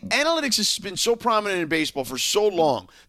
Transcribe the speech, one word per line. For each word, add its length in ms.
analytics 500
has 220
been 180
so 180
prominent 460
in 60
baseball 380
for 120
so 300
long. 420